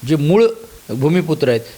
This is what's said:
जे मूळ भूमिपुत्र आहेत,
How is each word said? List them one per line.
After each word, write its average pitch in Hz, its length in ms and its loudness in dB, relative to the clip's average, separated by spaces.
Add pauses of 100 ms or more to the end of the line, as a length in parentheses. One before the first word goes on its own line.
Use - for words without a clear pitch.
जे 151 100 0
मूळ 165 280 2 (460)
भूमिपुत्र 147 580 -2
आहेत, 117 120 2 (180)